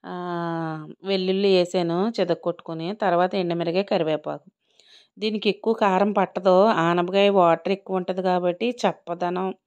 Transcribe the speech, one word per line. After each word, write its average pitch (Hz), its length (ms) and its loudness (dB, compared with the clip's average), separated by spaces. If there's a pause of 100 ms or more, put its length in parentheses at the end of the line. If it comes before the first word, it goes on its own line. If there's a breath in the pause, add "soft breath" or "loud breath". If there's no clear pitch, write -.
ఆ, 180 60 -12 (920)
వెల్లుల్లి 190 440 0
వేసాను 180 720 2
చితక్కొట్టుకుని. 170 720 -4
తర్వాత 185 400 0
ఎండుమిరపకాయ, 170 480 -2
కరివేపాకు. 156 680 -4 (680 soft breath)
దీనికి 214 300 -2
ఎక్కువ 214 240 -2
కారం 202 400 2
పట్టదు, 185 520 4
ఆనపకాయ 175 640 2
వాటర్ 180 440 4
ఎక్కువ 190 240 -6
ఉంటది 185 260 -4
కాబట్టి 180 480 0
చప్పదనం 180 840 -4 (120)